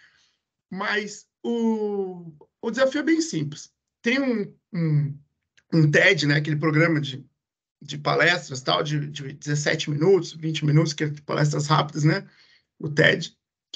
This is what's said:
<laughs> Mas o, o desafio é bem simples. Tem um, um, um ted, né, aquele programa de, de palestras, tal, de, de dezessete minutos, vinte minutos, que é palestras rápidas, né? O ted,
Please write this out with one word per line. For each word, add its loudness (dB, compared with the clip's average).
<laughs> -20
Mas -6
o, -2
o -4
desafio 0
é -6
bem 2
simples. -6
Tem 0
um, -4
um, 0
um 6
ted, 4
né, 4
aquele -2
programa 2
de, -8
de -12
palestras, 0
tal, 0
de, -4
de -12
dezessete -4
minutos, 2
vinte -6
minutos, 4
que -4
é -4
palestras 0
rápidas, 0
né? 2
O -8
ted, 2